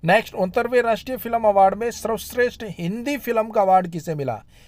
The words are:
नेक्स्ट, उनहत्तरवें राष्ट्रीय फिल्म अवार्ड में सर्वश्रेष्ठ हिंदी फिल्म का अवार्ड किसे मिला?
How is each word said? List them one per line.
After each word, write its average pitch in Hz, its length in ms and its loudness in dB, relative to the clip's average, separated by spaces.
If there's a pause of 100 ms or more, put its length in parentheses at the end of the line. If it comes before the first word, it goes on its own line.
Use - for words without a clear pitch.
नेक्स्ट, 208 300 2
उनहत्तरवें 233 480 0
राष्ट्रीय 233 340 -2
फिल्म 226 320 0
अवार्ड 196 260 6
में 233 160 -4
सर्वश्रेष्ठ 240 760 -4
हिंदी 226 480 -6
फिल्म 226 340 -2
का 214 100 2
अवार्ड 185 300 4
किसे 165 240 -8
मिला? 127 280 -6 (240)